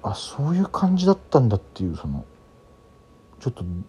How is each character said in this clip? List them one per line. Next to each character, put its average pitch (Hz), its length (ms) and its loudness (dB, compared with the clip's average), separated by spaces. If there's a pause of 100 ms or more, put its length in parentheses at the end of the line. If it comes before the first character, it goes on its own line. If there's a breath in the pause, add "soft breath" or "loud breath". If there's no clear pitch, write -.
あ、 101 120 -4
そ - 360 -6
う 175 60 2
い 180 40 2
う 196 60 2
感 185 320 0
じ 180 80 0
だ 196 80 6
っ 190 40 2
た - 220 2
ん 123 80 6
だ 104 80 4
っ 98 60 0
て - 220 -10
い 90 60 -2
う、 80 60 -6
そ 76 140 -10
の、 71 160 -8 (1120)
ち - 80 -6
ょ - 40 -2
っ - 20 -14
と - 100 -12 (260)